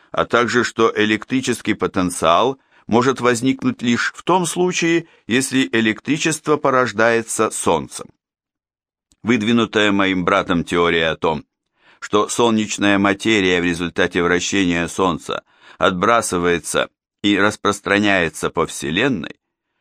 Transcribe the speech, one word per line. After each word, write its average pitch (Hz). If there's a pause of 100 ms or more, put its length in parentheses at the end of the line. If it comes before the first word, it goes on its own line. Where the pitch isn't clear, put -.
(100)
а 82
также 117
что 113
электрический 107
потенциал 90 (280)
может 120
возникнуть 123
лишь 117
в -
том 180
случае, 170 (200)
если 131
электричество 147
порождается 117
Солнцем. - (1120)
Выдвинутая 107
моим 95
братом 92
теория 85
о 78
том, 78 (560)
что -
солнечная 107
материя 98
в -
результате 87
вращения 87
Солнца - (360)
отбрасывается 87 (320)
и 104
распространяется 98
по 80
Вселенной, 90 (400)